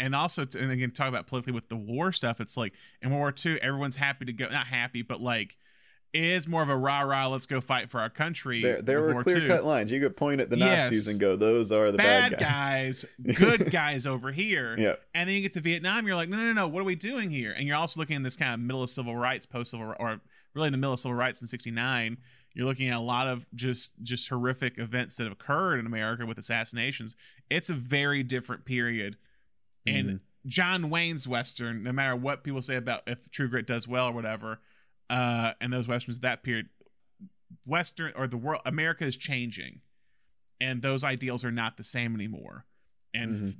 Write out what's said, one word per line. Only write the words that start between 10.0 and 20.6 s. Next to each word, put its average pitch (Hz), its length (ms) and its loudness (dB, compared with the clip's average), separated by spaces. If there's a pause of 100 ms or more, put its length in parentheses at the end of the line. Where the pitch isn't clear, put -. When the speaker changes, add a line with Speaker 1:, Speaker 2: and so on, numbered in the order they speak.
Speaker 2:
could 139 160 2
point 143 240 2
at - 100 2
the 120 80 2
Speaker 1:
Yes. 185 280 6
Speaker 2:
Nazis 107 240 4
and 104 100 0
go, 95 160 6
"Those 110 380 4
are 107 180 6
the 101 60 2
bad 247 400 6
Speaker 1:
Bad - 20 -2
Speaker 2:
guys." 139 640 0 (200)
Speaker 1:
guys, 117 100 2
Speaker 2:
<laughs> - 20 -4
Speaker 1:
good 202 320 8
guys 147 360 0
over 131 260 -4
here. 143 480 -2
Speaker 2:
Yeah. 107 160 4 (180)
Speaker 1:
And 175 140 0
then 196 80 2
you 202 60 2
get 196 120 -2
to 175 60 -2
Vietnam, 175 480 0
you're 190 80 2
like, 170 140 0
"No, 202 80 -2
no, 226 160 2
no, 190 160 2
what 165 100 -2
are 196 60 0
we 185 100 2
doing 208 360 -4
here?" 120 200 -2
And 139 160 -4
you're 147 80 0
also 160 240 0
looking 151 160 -2
in 139 80 -2
this 127 140 -2
kind 127 160 0
of 117 80 -4
middle 127 200 -2
of 123 80 -2
civil 120 280 -4
rights, 120 280 0
post-civil 120 420 -8
ri-, 110 120 -8
or 113 220 -4 (320)
really 156 140 0